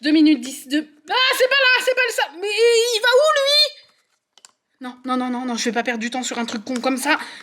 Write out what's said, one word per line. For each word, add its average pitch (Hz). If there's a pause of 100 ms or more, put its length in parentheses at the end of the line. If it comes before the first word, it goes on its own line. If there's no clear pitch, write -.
deux 294
minutes 302
dix, 262
deux. 302 (200)
Ah, 370 (240)
c'est 508
pas 523
là, 508
c'est 523
pas 508
le 453
ça. 494 (180)
Mais 392
il 453
va 480
où, 508
lui? 571 (920)
Non, 247 (100)
non, 254
non, 254
non, 247
non, 240
je 226
vais 240
pas 233
perdre 233
du 233
temps 233
sur 233
un 233
truc 226
con 262
comme 254
ça. 285 (240)